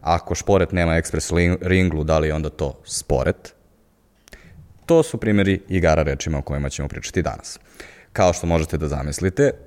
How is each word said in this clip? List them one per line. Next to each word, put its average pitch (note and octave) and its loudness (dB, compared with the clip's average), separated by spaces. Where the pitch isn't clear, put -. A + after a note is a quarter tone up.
ako E2 -2
šporet F#2 2
nema E2+ 2
ekspres - -2
lin-, F2 2
ringlu, F2+ 2
da D#2 2
li D#2 0
je D2+ -2
onda D2+ -4
to C#2+ -6
sporet? - -4
To E3 4
su - -4
primjeri G2 2
igara E2 4
rečima D2 -2
o C#2 -2
kojima C#2+ -4
ćemo C#2 -8
pričati - -6
danas. - -8
Kao F2+ 4
što - -4
možete E2 0
da D2+ -4
zamislite D2+ 0